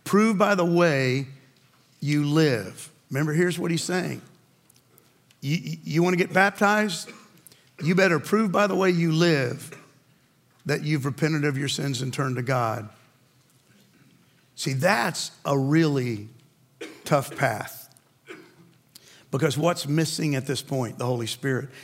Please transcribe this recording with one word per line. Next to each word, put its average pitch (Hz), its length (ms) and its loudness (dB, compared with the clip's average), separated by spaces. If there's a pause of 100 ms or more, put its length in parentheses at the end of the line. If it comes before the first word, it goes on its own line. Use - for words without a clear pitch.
Prove 214 360 2
by 202 160 4
the 180 100 2
way 139 640 2 (720)
you 147 240 0
live." 143 680 0 (200)
Remember, 151 240 -2
here's 175 240 2
what 175 120 -4
he's 165 140 -2
saying. 160 380 -4 (1200)
You, 143 160 -2
you, - 260 -8
you 160 180 0
wanna 180 140 4
get 175 160 0
baptized? 202 800 2 (760)
You 175 100 2
better 180 240 4
prove 214 320 0
by 196 160 2
the 190 80 -2
way 190 160 2
you 170 220 2
live 156 580 2 (960)
that 143 180 -2
you've 151 220 -2
repented 151 400 -2
of 139 140 -2
your 139 100 -4
sins 139 320 -4
and 131 120 -6
turned 135 240 -4
to 127 60 -6
God. 113 460 -2 (1700)
See, 139 140 -4
that's 180 600 0 (120)
a 143 120 0
really 135 720 0 (760)
tough - 320 0
path. - 580 -4 (1400)
Because 143 280 0
what's 170 280 0
missing 151 480 0
at 131 120 -4
this - 160 -4
point? 127 360 -4
The 123 60 -4
Holy 120 220 -2
Spirit. 131 420 -4 (160)